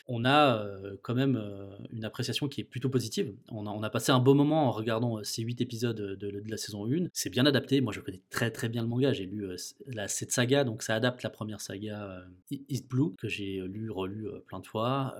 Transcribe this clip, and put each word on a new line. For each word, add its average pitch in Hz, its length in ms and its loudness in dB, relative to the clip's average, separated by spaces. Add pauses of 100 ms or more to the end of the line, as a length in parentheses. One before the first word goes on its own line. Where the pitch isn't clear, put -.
on 120 200 0
a, 135 320 8
euh, 101 420 -8
quand 117 140 -2
même, 131 280 4
euh, 101 240 -8 (280)
une 113 100 -6
appréciation 120 420 -4
qui 135 140 -6
est 101 40 -4
plutôt 127 260 -4
positive. 120 420 0 (160)
On 107 180 -8
a, 107 40 -6
on 104 120 -4
a 107 60 0
passé 117 240 2
un 127 60 8
bon 131 160 10
moment 147 320 6
en 117 40 4
regardant, 113 460 0
euh, 104 60 -6
ces - 180 -6
huit 120 220 -2
épisodes 117 340 -2
de, 98 180 -6
de, 101 260 -6
de 110 100 -8
la 107 80 -6
saison 101 280 -6
une. 156 280 0
C'est - 160 -4
bien 147 160 4
adapté. 135 340 4
Moi, 107 140 0
je 95 60 -8
connais 92 280 -10
très, 117 220 0
très - 180 -2
bien 117 140 -2
le 113 60 -2
manga. 123 260 4
J'ai 95 100 -4
lu, 98 220 -6
euh, 90 100 -8
c-, - 200 -12 (100)
la, 107 220 -6
cette - 220 -4
saga, 131 320 4
donc 113 200 -4
ça 113 120 0
adapte 120 280 0
la 107 80 -4
première 104 320 -10
saga, 104 400 -8
euh, 95 180 -10 (340)
E-, 139 140 -8
East 110 180 -4
Blue, 147 300 0
que - 120 -6
j'ai, 98 320 -4
euh, 92 60 -6
lu, 107 240 -8
relu, 98 380 -6
euh, 90 180 -12
plein 95 140 -12
de - 60 -16
fois. 127 540 -2